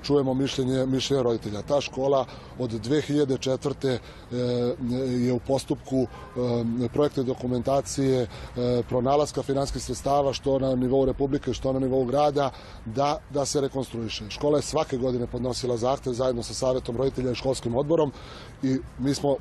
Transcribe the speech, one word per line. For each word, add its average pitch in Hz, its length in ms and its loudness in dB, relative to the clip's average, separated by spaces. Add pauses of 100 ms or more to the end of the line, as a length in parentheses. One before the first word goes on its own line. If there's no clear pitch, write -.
čujemo 135 300 2
mišljenje, 131 520 0
mišljenje 131 360 2
roditelja. 110 400 0
Ta 143 180 2
škola 135 440 2 (340)
od 127 120 -2
dve 113 300 0
hiljade 139 380 2
četvrte, 131 500 -2
e, - 480 -4 (720)
je 123 260 2
u 123 60 2
postupku, 131 680 0
e, 120 800 -2
projektne 147 340 2
dokumentacije, 127 1000 0
e, 113 40 0 (640)
pronalaska 135 540 2
finansijskih 135 400 0
sredstava, 139 500 2
što 135 260 0
na 131 160 2
nivou 127 300 4
Republike, 135 500 0
što 135 180 -2
na 131 60 0
nivou 131 260 2
grada, 139 460 2 (340)
da, 139 340 0 (120)
da 139 140 0
se 143 160 0
rekonstruiše. 117 680 -4
Škola 147 300 2
je 131 40 0
svake 151 340 -2
godine 120 300 0
podnosila 123 500 -2
zahtev 127 360 0
zajedno 120 300 0
sa 110 120 -8
savetom 127 420 0
roditelja 127 340 0
i 120 40 0
školskim 120 420 -2
odborom 147 360 2 (500)
i 131 140 2 (220)
mi 135 160 2
smo 139 260 2